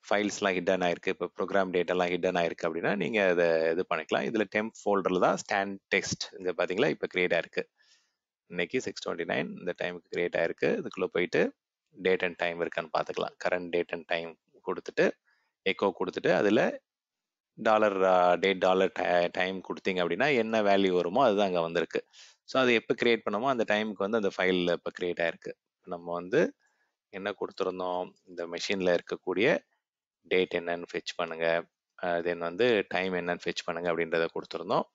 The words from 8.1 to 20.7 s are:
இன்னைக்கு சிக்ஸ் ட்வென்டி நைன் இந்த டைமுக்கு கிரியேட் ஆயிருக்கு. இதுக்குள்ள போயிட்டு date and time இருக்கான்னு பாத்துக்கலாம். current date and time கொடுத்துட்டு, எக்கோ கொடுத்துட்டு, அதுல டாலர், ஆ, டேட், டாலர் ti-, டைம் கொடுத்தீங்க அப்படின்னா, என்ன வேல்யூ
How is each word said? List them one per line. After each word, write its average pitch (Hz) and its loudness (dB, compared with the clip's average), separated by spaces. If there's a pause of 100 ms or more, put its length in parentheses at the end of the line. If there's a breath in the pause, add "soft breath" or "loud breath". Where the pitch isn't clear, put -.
இன்னைக்கு 87 -4
சிக்ஸ் 98 -8
ட்வென்டி 85 -4
நைன் 117 -4
இந்த 90 -6 (100)
டைமுக்கு 87 -8
கிரியேட் 87 -2
ஆயிருக்கு. 85 0
இதுக்குள்ள 95 -6
போயிட்டு 139 0 (480)
date 92 2
and 87 -4
time 85 -4
இருக்கான்னு 82 -4
பாத்துக்கலாம். 90 -4 (100)
current 90 -2
date 85 -2
and 85 -8
time 82 -6 (280)
கொடுத்துட்டு, 95 -2 (580)
எக்கோ 95 0
கொடுத்துட்டு, 92 -2
அதுல 139 2 (720)
டாலர், 107 2
ஆ, 90 6
டேட், 95 2
டாலர் 95 4
ti-, 87 2
டைம் 92 -4
கொடுத்தீங்க 90 -4
அப்படின்னா, 92 0
என்ன 113 2
வேல்யூ 98 4